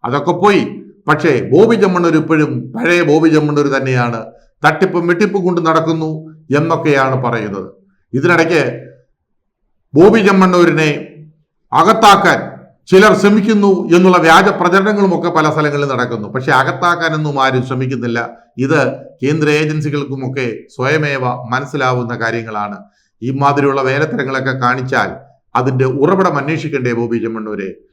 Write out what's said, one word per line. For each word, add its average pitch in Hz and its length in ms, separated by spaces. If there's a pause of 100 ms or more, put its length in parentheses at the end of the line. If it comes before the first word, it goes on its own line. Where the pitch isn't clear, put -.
അതൊക്കെ 143 360
പോയി. 196 200 (440)
പക്ഷേ 151 240 (200)
ബോബി 214 300
ചെമ്മണ്ണൂർ 175 380
ഇപ്പോഴും 151 320 (220)
പഴയ 175 360
ബോബി 156 240
ചെമ്മണ്ണൂർ 147 420
തന്നെയാണ്, 123 440 (440)
തട്ടിപ്പും 170 460
വെട്ടിപ്പും 190 360
കൊണ്ട് 175 220
നടക്കുന്നു 160 420 (500)
എന്നൊക്കെയാണ് 147 560 (100)
പറയുന്നത്. 104 440 (480)
ഇതിനിടയ്ക്ക് 165 460 (1300)
ബോബി 208 300
ചെമ്മണ്ണൂരിനെ 175 600 (920)
അകത്താക്കാൻ 180 600 (520)
ചിലർ 190 300
ശ്രമിക്കുന്നു 202 500 (240)
എന്നുള്ള 180 300
വ്യാജ 175 220 (120)
പ്രചരണങ്ങളുമൊക്കെ 185 760
പല 151 160
സ്ഥലങ്ങളിൽ 143 400
നടക്കുന്നു. 117 420
പക്ഷെ 131 240
അകത്താക്കാനൊന്നും 156 840
ആരും 127 260
ശ്രമിക്കുന്നില്ല. 127 500 (460)
ഇത് 147 160 (420)
കേന്ദ്ര 151 240 (120)
ഏജൻസികൾക്കുമൊക്കെ 143 880 (280)
സ്വയമേവ 139 480 (300)
മനസ്സിലാവുന്ന 127 600 (100)
കാര്യങ്ങളാണ്. 110 540 (540)
ഇമാതിരിയുള്ള 139 580
വേലത്തരങ്ങളൊക്കെ 135 640 (100)
കാണിച്ചാൽ 127 460 (520)
അതിന്റെ 131 260 (140)
ഉറവിടം 180 400
അന്വേഷിക്കണ്ടേ 139 600
ബോബി 117 240
ചെമ്മണ്ണൂരെ? 107 440 (240)